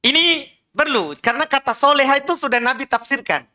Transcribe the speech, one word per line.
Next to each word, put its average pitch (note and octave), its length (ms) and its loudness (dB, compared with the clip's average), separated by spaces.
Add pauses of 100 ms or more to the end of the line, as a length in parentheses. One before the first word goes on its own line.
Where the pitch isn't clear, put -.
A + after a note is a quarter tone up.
Ini D#4+ 480 0 (160)
perlu, G#3+ 480 -2
karena C4+ 300 -2
kata B3+ 260 -2
soleha C#4 460 4
itu D4 180 -4
sudah A#3+ 240 0
Nabi B3 240 -2
tafsirkan. A3 560 -4 (120)